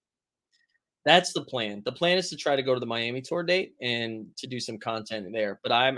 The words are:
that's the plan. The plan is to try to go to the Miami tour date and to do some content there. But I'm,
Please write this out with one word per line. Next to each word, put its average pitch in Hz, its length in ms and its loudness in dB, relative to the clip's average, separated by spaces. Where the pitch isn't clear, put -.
that's 180 300 6
the 151 80 -2
plan. 104 420 -4
The 123 80 -4
plan 175 280 2
is 180 100 -4
to 160 60 -8
try 143 200 0
to 135 60 2
go 131 140 2
to 123 40 0
the 120 60 -4
Miami 117 360 -2
tour 175 200 -4
date 180 400 0
and 117 460 -2
to - 80 -10
do 127 140 -6
some 113 180 -6
content 110 560 -6
there. 104 300 -2
But - 80 -2
I'm, 127 260 4